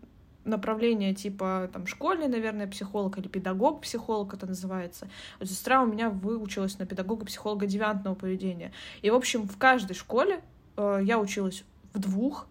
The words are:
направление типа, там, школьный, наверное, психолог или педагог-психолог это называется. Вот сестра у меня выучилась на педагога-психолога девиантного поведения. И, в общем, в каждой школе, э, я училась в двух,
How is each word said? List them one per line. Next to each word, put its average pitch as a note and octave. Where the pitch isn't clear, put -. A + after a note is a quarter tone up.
направление A3
типа, F#3+
там, F#3
школьный, D#4+
наверное, A3
психолог G3
или F#3+
педагог-психолог G#3
это G3
называется. F#3
Вот F#3+
сестра B3+
у A#3+
меня A3
выучилась G3
на F#3
педагога-психолога G3+
девиантного G3+
поведения. F#3
И, G3+
в A3
общем, B3
в G3
каждой B3
школе, E4
э, G3+
я A3+
училась G3
в G#3+
двух, G3